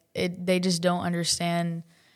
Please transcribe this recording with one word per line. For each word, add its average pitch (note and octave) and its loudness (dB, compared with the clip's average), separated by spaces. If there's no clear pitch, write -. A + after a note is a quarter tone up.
it, F3+ -4
they F#3 2
just F3+ 0
don't F3 2
understand E3+ 0